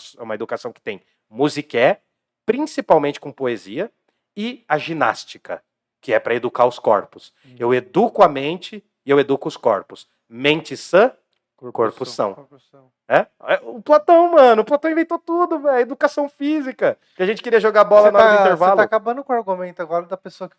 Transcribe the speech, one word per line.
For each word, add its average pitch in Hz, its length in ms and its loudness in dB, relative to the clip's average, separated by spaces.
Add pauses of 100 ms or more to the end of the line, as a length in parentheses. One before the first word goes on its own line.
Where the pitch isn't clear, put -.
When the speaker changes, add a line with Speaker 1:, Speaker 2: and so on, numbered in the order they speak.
(180)
Speaker 1:
uma 113 160 -10
educação 113 380 -10
que - 80 -20
tem 101 200 -12 (300)
musiqué, 139 680 -2 (440)
principalmente 202 760 -2
com 139 120 -16
poesia, 123 580 -8 (460)
e 226 320 -10
a 151 100 -2
ginástica, 135 840 -8 (380)
que 120 120 -6
é 110 60 2
pra 117 160 -4
educar 120 320 -2
os 123 120 -4
corpos. - 540 -4 (140)
Speaker 2:
Hum. 127 120 -20
Speaker 1:
Eu 120 140 -2
educo 196 500 0
a 170 60 6
mente 156 560 -8 (220)
e 135 40 -2
eu 143 100 4
educo 135 280 -2
os - 80 -14
corpos. - 520 -4 (200)
Mente 143 480 -4
sã, 214 360 2 (440)
Speaker 2:
Corpo 123 160 -20
Speaker 1:
corpo 113 320 -4
Speaker 2:
são. - 100 -16
Speaker 1:
são. 104 200 -4
Speaker 3:
Corpo 139 260 -20
são. 131 320 -20 (160)
Speaker 1:
É? 160 180 2 (200)
É, - 160 -2
o 233 180 -16
Platão, 339 520 4
mano, 247 300 6
o - 20 0
Platão 294 260 -2
inventou 330 280 -4
tudo, 339 420 -4
velho. 277 180 0
Educação 285 500 -4
física. 269 720 -4 (180)
Que 185 60 -4
a 185 40 -2
gente 214 160 -4
queria 233 180 2
jogar 208 240 4
bola 208 240 6
Speaker 3:
Você - 20 4
Speaker 1:
na 202 80 2
hora 220 100 8
do 208 80 6
Speaker 3:
tá, 202 60 4
Speaker 1:
intervalo. 185 300 4
Speaker 3:
você 202 40 4
tá 220 60 4
acabando 220 420 -2
com 262 80 -6
o 240 40 0
argumento 185 440 -6
agora 170 240 -4
da 185 120 -10
pessoa 185 320 -16
que - 100 -20